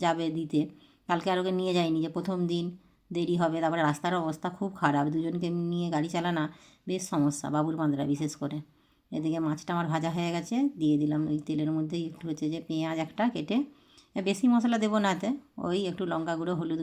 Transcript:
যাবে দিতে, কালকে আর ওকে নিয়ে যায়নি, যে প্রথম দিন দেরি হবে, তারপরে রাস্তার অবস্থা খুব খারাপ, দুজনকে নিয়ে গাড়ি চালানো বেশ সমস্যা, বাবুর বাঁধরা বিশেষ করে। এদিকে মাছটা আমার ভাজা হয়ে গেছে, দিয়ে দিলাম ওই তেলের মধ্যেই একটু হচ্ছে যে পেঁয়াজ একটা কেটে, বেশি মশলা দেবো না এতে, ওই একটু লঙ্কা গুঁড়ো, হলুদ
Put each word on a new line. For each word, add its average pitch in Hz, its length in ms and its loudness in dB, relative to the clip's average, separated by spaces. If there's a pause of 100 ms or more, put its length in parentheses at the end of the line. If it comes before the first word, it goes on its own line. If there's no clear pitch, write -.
যাবে 165 220 2 (120)
দিতে, 156 240 2 (480)
কালকে 175 220 0
আর 180 100 2
ওকে 185 180 0
নিয়ে 185 180 2
যায়নি, 165 280 2
যে 165 100 -2
প্রথম 180 220 -2 (140)
দিন 170 140 0 (460)
দেরি 175 300 0
হবে, 165 220 2
তারপরে 165 260 2
রাস্তার 175 240 0 (100)
অবস্থা 160 240 -4 (100)
খুব 196 120 -4 (120)
খারাপ, 143 320 4
দুজনকে 165 340 -2 (240)
নিয়ে 175 240 -2
গাড়ি 156 200 0
চালানো 170 280 0 (440)
বেশ 180 140 -2 (100)
সমস্যা, 143 440 0
বাবুর 156 240 2
বাঁধরা 143 340 0
বিশেষ 147 280 -2
করে। 143 160 -4 (540)
এদিকে 160 280 -2
মাছটা 156 340 -2
আমার 170 200 0
ভাজা 160 220 0
হয়ে 170 200 0
গেছে, 170 200 -4 (260)
দিয়ে 151 200 4
দিলাম 151 260 2
ওই 151 100 0 (100)
তেলের 151 240 0
মধ্যেই 156 380 -2
একটু 170 200 -14
হচ্ছে 156 240 -4
যে 165 140 -6
পেঁয়াজ 160 380 -2
একটা 202 180 -4 (100)
কেটে, 180 240 -2 (720)
বেশি 202 240 2
মশলা 233 300 4
দেবো 214 160 2
না 202 160 4
এতে, 190 140 -2 (380)
ওই 175 120 2 (100)
একটু 175 220 -4
লঙ্কা 165 280 -2
গুঁড়ো, 170 200 -2
হলুদ 160 240 -2